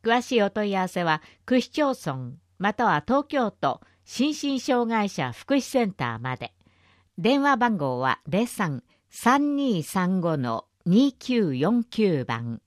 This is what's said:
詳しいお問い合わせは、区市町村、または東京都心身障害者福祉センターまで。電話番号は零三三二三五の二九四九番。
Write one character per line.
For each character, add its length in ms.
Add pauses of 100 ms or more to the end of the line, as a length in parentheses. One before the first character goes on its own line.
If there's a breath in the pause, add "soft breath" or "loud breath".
詳 200
し 140
い 60
お 80
問 200
い 60
合 60
わ 60
せ 160
は、 180 (220 loud breath)
区 160
市 80
町 220
村、 420 (260)
ま 160
た 120
は 200
東 220
京 220
都 300 (240 soft breath)
心 360
身 180
障 320
害 180
者 240
福 220
祉 60
セ 240
ン 80
タ 240
ー 20
ま 180
で。 160 (640 soft breath)
電 260
話 140
番 200
号 240
は 260
零 200
三 360 (260)
三 480
二 280
三 360
五 160
の 280 (200)
二 280
九 420
四 300
九 400
番。 420